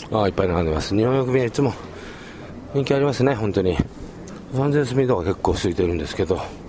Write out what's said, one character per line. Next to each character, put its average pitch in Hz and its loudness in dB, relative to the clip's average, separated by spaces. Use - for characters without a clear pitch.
あ 107 2
ー、 98 4
い - 0
っ - -12
ぱ 95 2
い - 0
並 87 2
ん 85 2
で 80 0
ま 78 0
す。 85 0
日 107 4
本 131 2
郵 131 0
便 127 2
は 123 2
い 113 -2
つ 143 -2
も 123 2
人 139 0
気 139 0
あ 139 2
り 139 2
ま 143 2
す 113 0
ね、 139 4
本 107 -2
当 95 2
に。 92 2
三 135 2
千 143 4
隅 127 2
と 123 4
か 87 -2
結 92 2
構 - 2
空 87 0
い 85 -2
て 90 2
る 85 2
ん 87 0
で 76 -2
す - -6
け 98 0
ど、 87 0